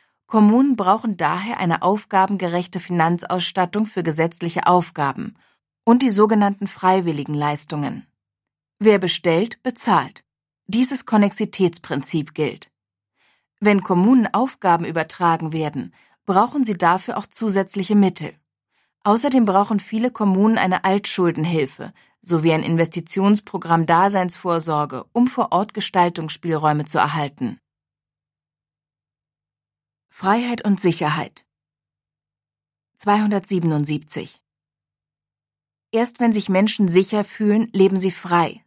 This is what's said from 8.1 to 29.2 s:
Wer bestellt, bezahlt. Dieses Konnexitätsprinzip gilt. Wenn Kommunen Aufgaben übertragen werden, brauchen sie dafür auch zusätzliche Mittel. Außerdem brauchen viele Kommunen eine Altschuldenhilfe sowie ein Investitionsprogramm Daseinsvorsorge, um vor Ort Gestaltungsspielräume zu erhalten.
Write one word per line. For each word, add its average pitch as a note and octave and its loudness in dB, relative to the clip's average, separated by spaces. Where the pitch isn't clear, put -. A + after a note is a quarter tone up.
Wer G#3 4
bestellt, F3+ -2
bezahlt. G#3+ -2
Dieses B3 0
Konnexitätsprinzip F3 -2
gilt. - -6
Wenn G3+ 2
Kommunen G#3 4
Aufgaben F#3 0
übertragen E3 -2
werden, D3 -6
brauchen A#3 2
sie G#3+ -2
dafür F3 -4
auch G3+ -8
zusätzliche G3 -2
Mittel. F#3 2
Außerdem A#3 2
brauchen G3+ 2
viele A3+ -4
Kommunen G#3 2
eine F#3 0
Altschuldenhilfe E3+ -2
sowie E3 2
ein D#3+ 0
Investitionsprogramm E3+ 0
Daseinsvorsorge, E3+ 0
um A#3+ 2
vor - -4
Ort F#3+ 0
Gestaltungsspielräume D#3+ -2
zu - -4
erhalten. C#3+ -4